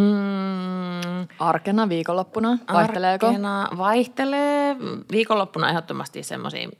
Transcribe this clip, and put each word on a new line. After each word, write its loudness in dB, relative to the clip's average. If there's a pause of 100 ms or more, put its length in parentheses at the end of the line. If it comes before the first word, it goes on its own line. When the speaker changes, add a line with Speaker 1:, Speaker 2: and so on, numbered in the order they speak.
(220)
Speaker 1:
Mm. -4 (120)
Speaker 2:
Arkena, 2
viikonloppuna, 0 (160)
vaihteleeko? 2
Speaker 1:
Arkena 0 (100)
vaihtelee. 2 (360)
Viikonloppuna 2
ehdottomasti -4
semmosia -8 (100)